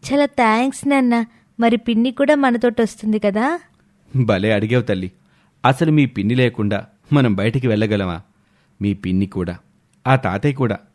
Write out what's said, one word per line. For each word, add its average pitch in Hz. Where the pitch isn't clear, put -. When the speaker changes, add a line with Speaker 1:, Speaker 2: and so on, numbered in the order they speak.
Speaker 1:
"చాలా 285
థ్యాంక్స్ 247
నాన్న. 247
మరి 233
పిన్ని 233
కూడా 277
మనతోటి 240
వస్తుంది 214
కదా?" 220
Speaker 2:
"భలే 110
అడిగావు 110
తల్లి. 92
అసలు 156
మీ 151
పిన్ని 107
లేకుండా 113
మనం 127
బయటికి 117
వెళ్ళగలమా? 101
మీ 101
పిన్ని 92
కూడా, 90
ఆ 135
తాతయ్య 113
కూడా 120